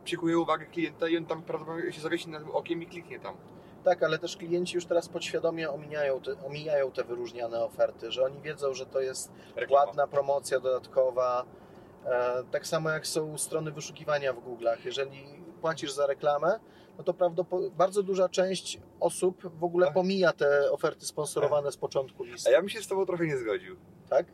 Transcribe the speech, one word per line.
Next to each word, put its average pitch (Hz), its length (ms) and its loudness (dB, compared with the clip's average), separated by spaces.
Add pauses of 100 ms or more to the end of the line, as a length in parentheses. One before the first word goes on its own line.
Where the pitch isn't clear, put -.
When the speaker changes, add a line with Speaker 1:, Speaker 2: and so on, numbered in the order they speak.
Speaker 1:
przykuuje 165 340 0
uwagę 156 280 0
klienta 165 420 -4
i 165 80 4
on 165 100 -4
tam 160 160 -6
prawdopodobnie 165 500 -6
się 156 80 -14
zawiesi 165 300 -4
nad 151 120 -10
tym 139 80 -12
okiem 165 320 -2
i 170 40 -10
kliknie 165 340 -14
tam. 98 160 -10 (480)
Speaker 2:
Tak, 180 180 4
ale 160 160 2
też 170 180 -8
klienci 175 380 -2
już 175 120 -2
teraz 170 220 2
podświadomie 165 600 -2
omijają 147 500 -2
te, 135 260 -8
omijają 147 460 0
te 127 120 -4
wyróżniane 117 600 -4
oferty, 113 480 -2
że 127 120 2
oni 139 160 -2
wiedzą, 143 340 -4
że 131 120 -8
to 135 140 -2
jest 131 320 -6 (240)
Speaker 1:
Reklama. 135 280 6
Speaker 2:
płatna 139 220 0
promocja 139 540 0
dodatkowa. 123 840 2 (600)
E, 123 440 0
tak 147 160 -4
samo 160 240 0
jak 156 160 -4
są 156 320 -4
strony 156 340 -4
wyszukiwania 147 600 -2
w 120 120 -6
Google'ach. 117 400 0
Jeżeli 139 400 -4 (360)
płacisz 160 320 -2
za 143 140 2
reklamę, 147 540 2 (380)
no 156 60 -14
to 180 80 2
prawdopo-, 180 580 0
bardzo 190 320 2
duża 185 260 2
część - 520 -2 (200)
osób 170 580 -2
w 170 60 -2
ogóle 175 220 4
Speaker 1:
Tak. 151 80 0
Speaker 2:
pomija 185 380 4
te 143 400 4
oferty - 340 -2
sponsorowane 147 580 0
Speaker 1:
Tak. 139 80 -2
Speaker 2:
z - 40 -14
początku 135 480 -4
listy. 120 260 -4
Speaker 1:
A - 20 10
ja 151 80 10
bym 196 80 -4
się 208 140 -6
z - 60 -12
tobą 190 180 0
trochę 175 200 0
nie 147 100 0
zgodził. 95 400 -2 (340)
Speaker 2:
Tak? 131 240 4